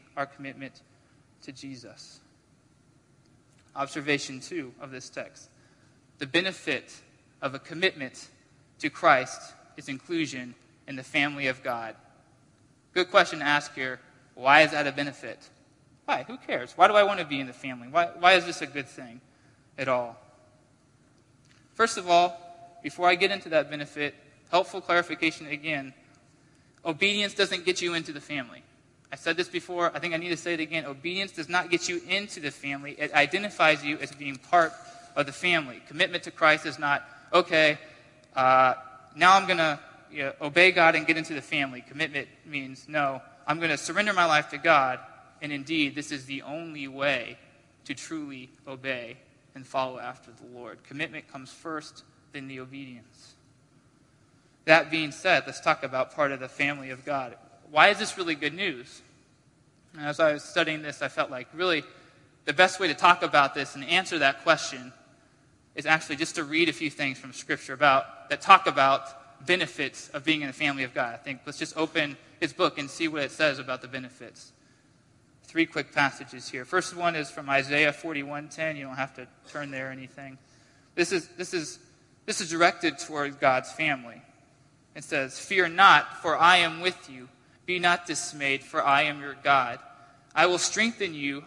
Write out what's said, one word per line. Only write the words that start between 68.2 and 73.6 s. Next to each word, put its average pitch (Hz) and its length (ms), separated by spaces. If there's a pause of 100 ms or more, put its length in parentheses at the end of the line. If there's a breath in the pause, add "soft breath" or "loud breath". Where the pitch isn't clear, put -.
that 143 140
talk 185 240
about 139 800
benefits 156 640
of 143 120
being 151 200
in 143 60
the 131 40
family 139 320
of 123 80
God. 123 220
I - 20
think 135 300
let's 147 100
just - 220
open 156 400 (220 loud breath)
his 147 120
book 165 260
and 139 120
see 165 180
what 151 140
it 131 80
says 147 280
about 127 220